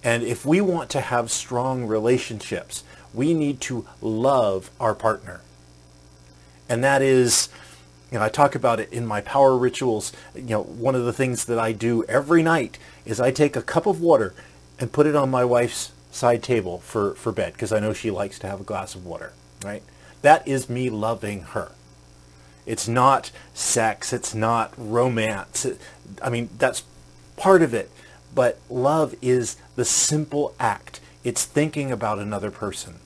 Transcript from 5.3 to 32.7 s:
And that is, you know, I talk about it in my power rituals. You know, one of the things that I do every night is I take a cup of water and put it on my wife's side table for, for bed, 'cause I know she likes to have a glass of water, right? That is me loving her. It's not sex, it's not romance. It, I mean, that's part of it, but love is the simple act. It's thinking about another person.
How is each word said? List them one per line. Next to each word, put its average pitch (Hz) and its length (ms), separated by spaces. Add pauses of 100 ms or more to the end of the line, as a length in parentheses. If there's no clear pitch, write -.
And 120 140
that 139 200
is, 131 460 (640)
you 117 80
know, 104 60
I 107 40
talk 143 280
about 117 240
it - 120
in 117 140
my 104 140
power 135 360
rituals. 123 560 (220)
You - 80
know, 110 200
one 120 340
of 123 80
the 120 80
things 127 320
that 117 140
I 113 120
do 113 360
every 143 360
night 160 360 (260)
is 113 160
I 123 100
take 147 240
a 120 80
cup - 240
of 180 140
water 139 340 (460)
and 117 100
put 147 160
it 147 80
on 139 160
my 127 140
wife's 120 480 (200)
side 120 300
table 92 360
for, 101 360
for - 160
bed, 90 280
'cause 107 140
I 107 60
know 107 140
she 107 180
likes 98 280
to 95 100
have 98 120
a 98 40
glass 98 300
of 90 100
water, - 280 (300)
right? 101 200 (400)
That 147 260
is 135 200
me 123 200
loving 107 540
her. 85 300 (920)
It's 110 240
not 127 420 (220)
sex, - 600
it's 120 220
not 113 440
romance. 113 880
It, - 120 (440)
I 127 80
mean, 120 180 (100)
that's 135 240 (540)
part 185 240
of 131 140
it, 104 160 (440)
but 123 240 (120)
love 135 500
is 127 360 (200)
the 123 80
simple 147 720
act. - 420 (220)
It's - 220
thinking 147 480
about 107 260
another 104 320
person. 95 440 (120)